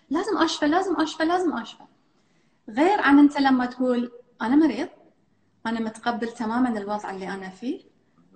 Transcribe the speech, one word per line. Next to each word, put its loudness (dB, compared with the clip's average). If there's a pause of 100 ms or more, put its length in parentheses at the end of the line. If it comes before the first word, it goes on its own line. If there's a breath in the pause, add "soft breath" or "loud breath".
لازم -2
أشفى، 0
لازم 0
أشفى، -2
لازم 0
أشفى. -14 (840)
غير 2
عن 6
أنت 6
لما 2
تقول: -2 (300)
"أنا 0
مريض، 2 (760)
أنا -4
متقبل -6
تماما -2
الوضع -8
اللي -10
أنا -10
فيه، -10 (540)